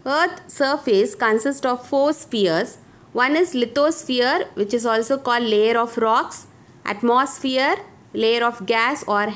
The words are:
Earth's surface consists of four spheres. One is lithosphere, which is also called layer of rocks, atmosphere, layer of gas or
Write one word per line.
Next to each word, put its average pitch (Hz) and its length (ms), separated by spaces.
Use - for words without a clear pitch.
Earth's 330 480
surface 269 640
consists 233 500
of 247 220
four 277 260
spheres. 202 680
One 262 240
is 349 180
lithosphere, 262 1000
which 208 200
is 233 100
also 226 320
called 240 280
layer 220 340
of 233 180
rocks, 233 520
atmosphere, 262 920
layer 226 300
of 233 220
gas 233 400
or 208 300